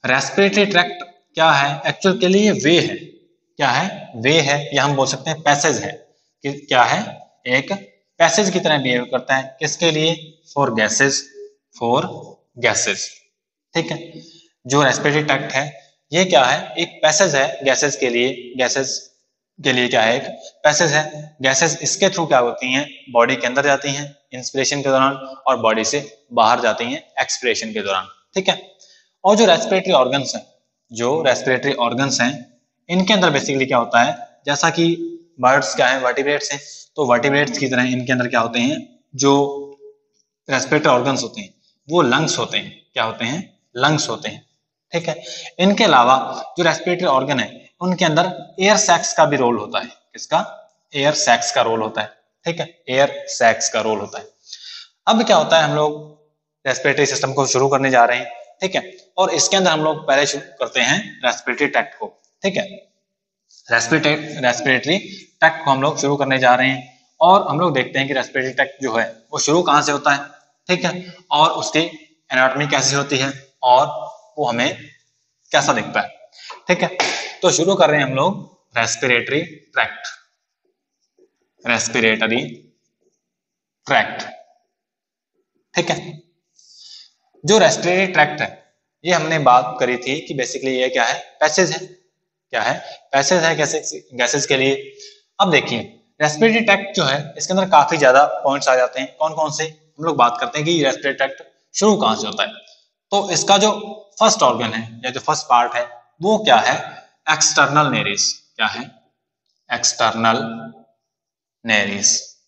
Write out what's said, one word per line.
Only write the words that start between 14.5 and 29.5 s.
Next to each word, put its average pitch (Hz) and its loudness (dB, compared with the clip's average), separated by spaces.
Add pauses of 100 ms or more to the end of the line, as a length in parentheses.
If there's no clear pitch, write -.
जो 139 4
respiratory 147 2
tract 147 -2
है 135 -2 (460)
ये 175 2
क्या 170 4
है? 131 -2
एक 165 -6
passage 156 2
है 135 -2
gases 135 2
के 131 -2
लिए। 120 0 (240)
Gases 131 -2 (640)
के 135 0
लिए 123 2
क्या 120 2
है? 113 2
एक - -6 (320)
पैसेज 151 2
है। 151 -4
गैसेज 135 0
इसके 170 0
through 175 -2
क्या 135 4
होती 123 -2
हैं? 143 -2 (240)
Body 120 4
के 123 -4
अंदर 127 0
जाती 143 2
हैं 143 -8 (180)
inspiration 135 -4
के 135 -2
दौरान 135 4 (320)
और 131 2
body 110 2
से 147 -2 (340)
बाहर 120 4
जाती 117 0
हैं 131 -10 (180)
expiration 113 -4
के 107 -4
दौरान, 95 -4 (300)
ठीक 190 -2
है। - -4 (640)
और 202 4
जो 220 6
respiratory 185 2